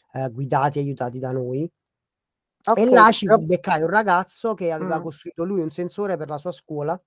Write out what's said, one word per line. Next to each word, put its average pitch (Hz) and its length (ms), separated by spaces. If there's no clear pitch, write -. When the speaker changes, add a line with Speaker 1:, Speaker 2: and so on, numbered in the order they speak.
Speaker 1:
eh, 135 160
guidati 139 480
e 143 40
aiutati 131 360
da 127 120
noi. 131 400
E 220 140
Speaker 2:
Ok, 254 40
Speaker 1:
là 233 220
ci - 140
Speaker 2:
Rob- 202 180
Speaker 1:
beccai 175 380
un 165 80
ragazzo 202 640
che 175 180
aveva 160 260
Speaker 2:
Mm. 160 40
Speaker 1:
costruito 165 420
lui 190 160
un 156 100
sensore 175 460
per 151 120
la 151 100
sua 175 120
scuola 156 560